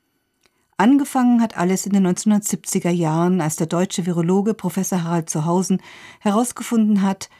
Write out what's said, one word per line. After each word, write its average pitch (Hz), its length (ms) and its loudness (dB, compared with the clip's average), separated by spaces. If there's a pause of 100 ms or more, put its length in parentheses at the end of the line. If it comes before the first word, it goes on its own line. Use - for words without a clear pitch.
(760)
Angefangen 247 680 4
hat - 140 -4
alles 185 280 0
in 196 100 -2
den 196 100 4
neunzehnhundertsiebziger 190 840 0
Jahren, 170 500 0
als 156 160 -2
der 170 100 -2
deutsche 180 400 -2
Virologe 185 480 0
Professor 185 480 -4
Harald 165 260 -4
Zuhausen 175 540 0 (380)
herausgefunden 214 840 0
hat, 196 260 -2 (120)